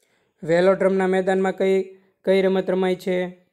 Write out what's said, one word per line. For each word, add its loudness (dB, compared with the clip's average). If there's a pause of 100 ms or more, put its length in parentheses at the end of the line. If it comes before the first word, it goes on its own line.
(440)
વેલોડ્રમના 2
મેદાનમાં 0
કઈ, 0 (420)
કઈ 2
રમત 0
રમાય 0
છે -6